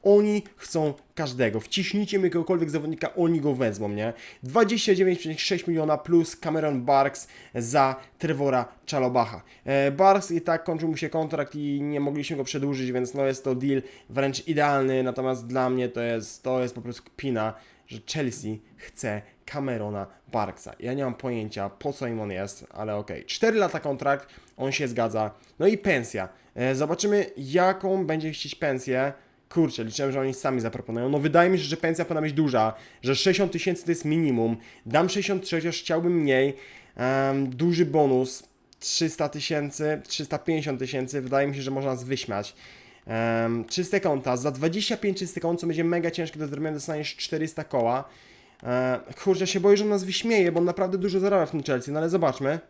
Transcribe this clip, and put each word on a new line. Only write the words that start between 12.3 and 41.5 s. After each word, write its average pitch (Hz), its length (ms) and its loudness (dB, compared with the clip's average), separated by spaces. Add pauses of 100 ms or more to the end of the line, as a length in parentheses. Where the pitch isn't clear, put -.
go 139 60 -4
przedłużyć, 135 480 -2
więc 123 220 -2
no 139 120 0
jest 131 180 -2
to 131 120 0
deal 135 260 0 (280)
wręcz 135 380 -2
idealny, 139 560 2
natomiast 127 440 -2
dla 127 220 0
mnie 127 200 0
to 120 120 -6
jest, 117 420 -4
to 127 180 0
jest 123 140 -4
po 117 60 -12
prostu 120 220 -12
kpina, 110 500 -4 (340)
że 113 120 -14 (140)
Chelsea 113 480 -4 (160)
chce 104 440 -6 (240)
Camerona 107 640 -6 (240)
Barksa. 104 480 -4
Ja 123 140 -6
nie 139 100 -2
mam 127 100 -4
pojęcia, 107 560 -6
po 143 240 -8
co 131 140 -6
im 113 120 -4
on 104 120 -6
jest, 95 380 -8
ale 107 260 -6
okej. - 300 -8
Cztery 226 320 0
lata 175 220 0
kontrakt, 143 500 -2 (280)
on 135 140 -2
się 139 160 -2
zgadza. 113 440 0 (280)
No 175 80 4
i 214 100 4
pensja. 120 520 0 (260)
E, 131 200 0
zobaczymy, 185 500 0 (120)
jaką 185 680 2
będzie 156 260 -2
chcieć 147 240 -10
pensję. 135 580 -2 (360)
Kurczę, 147 340 2
liczyłem, 135 280 -2
że 135 100 -2
oni 135 120 0
sami 131 280 -2
zaproponują. 117 480 -4
No 147 100 2
wydaje 160 300 6
mi 185 80 4
się, 156 60 0
że 147 140 -4
pensja 165 280 0
powinna 156 160 -2
być 156 120 -2
duża, 123 400 4 (280)
że 131 140 2
sześćdziesiąt 190 360 2
tysięcy 170 340 -2
to 170 60 0
jest 165 140 -2
minimum. 131 520 2 (280)
Dam 165 240 4
sześćdziesiąt 190 340 -2
trzy, - 120 -4
chociaż 160 240 -2
chciałbym 170 420 0
mniej. 139 340 4 (400)
Em, 135 540 0
duży 165 360 2
bonus, 135 580 2 (360)
trzysta 160 500 -2
tysięcy, 147 800 -4
trzysta 147 320 -6
pięćdziesiąt 151 400 -2
tysięcy. 131 420 -4
Wydaje 139 260 2
mi 139 80 -4